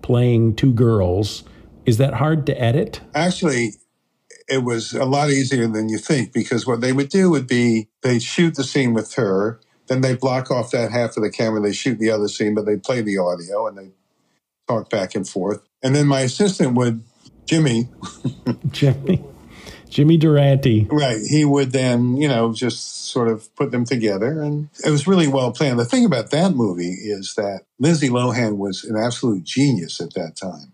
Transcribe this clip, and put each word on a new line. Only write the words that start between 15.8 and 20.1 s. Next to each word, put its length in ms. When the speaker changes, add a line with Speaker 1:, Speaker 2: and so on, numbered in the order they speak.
Speaker 2:
And 120
then 120
my 140
assistant 540
would, 280
Jimmy. 440
<laughs> 420
Speaker 1:
Jimmy. 520
Jimmy 260